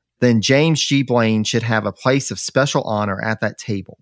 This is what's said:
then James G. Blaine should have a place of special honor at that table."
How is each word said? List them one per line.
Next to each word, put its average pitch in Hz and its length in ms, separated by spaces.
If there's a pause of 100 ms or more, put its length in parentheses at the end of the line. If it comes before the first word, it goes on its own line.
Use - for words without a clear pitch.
(200)
then 117 220
James 143 400
G. 139 200
Blaine 113 420
should 113 180
have 110 240
a 98 60
place 135 380
of 98 80
special 139 440
honor 104 400
at 110 180
that - 160
table." - 460